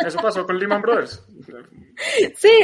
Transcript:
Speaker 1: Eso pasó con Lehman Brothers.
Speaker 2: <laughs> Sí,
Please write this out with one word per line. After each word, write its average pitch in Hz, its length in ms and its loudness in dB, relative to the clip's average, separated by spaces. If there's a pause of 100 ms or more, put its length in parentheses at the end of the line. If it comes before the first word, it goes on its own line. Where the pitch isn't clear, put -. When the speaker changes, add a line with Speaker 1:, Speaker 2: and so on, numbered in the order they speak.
Speaker 1:
Eso 170 140 -8
pasó 196 240 -4
con 180 140 -4
Lehman 202 240 -4
Brothers. 220 460 -4
Speaker 2:
<laughs> - 60 -20 (1000)
Sí, 415 140 4 (140)